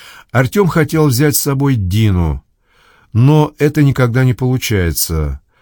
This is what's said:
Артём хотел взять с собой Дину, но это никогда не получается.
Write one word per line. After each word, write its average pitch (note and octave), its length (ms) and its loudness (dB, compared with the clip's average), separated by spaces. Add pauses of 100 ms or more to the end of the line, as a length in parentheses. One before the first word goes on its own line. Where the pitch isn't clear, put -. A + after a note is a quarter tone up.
(320)
Артём C#3+ 380 0
хотел D#3+ 360 0
взять C#3+ 300 2
с - 60 -2
собой C#3 340 0
Дину, F#2 680 0 (720)
но D3+ 460 2
это D3+ 240 0
никогда B2+ 400 0
не B2+ 100 2
получается. E2+ 1040 -2 (220)